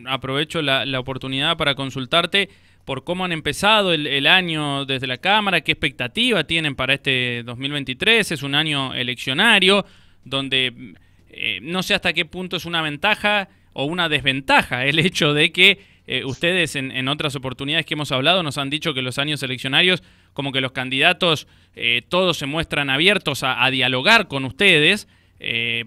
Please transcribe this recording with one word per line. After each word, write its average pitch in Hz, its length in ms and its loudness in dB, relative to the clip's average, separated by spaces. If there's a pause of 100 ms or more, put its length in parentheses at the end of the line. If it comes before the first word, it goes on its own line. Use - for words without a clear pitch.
aprovecho 135 540 -4
la, 135 240 0
la 135 140 -4
oportunidad 135 580 -4
para 143 180 0
consultarte 160 760 0 (340)
por 131 220 -6
cómo 185 180 -4
han 180 80 -2
empezado 175 640 2
el, 147 140 0
el 139 200 2
año 156 560 2
desde 131 240 -4
la 127 120 -4
Cámara, 190 420 2
qué - 100 0
expectativa 165 720 0
tienen 156 320 -2
para 131 200 0
este 127 480 -2
dos 120 140 -10
mil 139 140 -6
veintitrés. 160 640 0
Es 135 100 -6
un 139 120 -4
año 143 380 -2
eleccionario, 185 920 2 (400)
donde, 127 680 -4 (340)
eh, 101 320 -6
no 175 200 -4
sé 202 120 -2
hasta 180 180 0
qué 165 140 -2
punto 185 320 -8
es 147 80 -10
una 170 160 -4
ventaja 202 680 0 (240)
o 135 140 -4
una 170 240 -2
desventaja 139 760 2
el 147 140 2
hecho 147 340 2
de 156 200 4
que, 185 260 6 (280)
eh, 127 180 -4
ustedes 170 500 0
en, 131 160 -6
en 131 160 -4
otras 147 300 -4
oportunidades 139 480 -4
que - 80 -8
hemos 147 180 -4
hablado 160 320 2
nos 143 140 -4
han 139 120 -4
dicho 151 240 -4
que 131 80 -6
los 127 160 -6
años 143 260 -2
eleccionarios, 139 600 2 (300)
como 139 180 -6
que 135 80 -2
los 131 140 -2
candidatos, 143 760 0 (260)
eh, 120 360 -2
todos 180 280 2
se 143 100 -6
muestran 147 420 -4
abiertos 160 540 2
a, 123 200 0
a 131 80 2
dialogar 131 560 2
con 135 160 -4
ustedes, 175 640 4 (380)
eh, 117 420 -4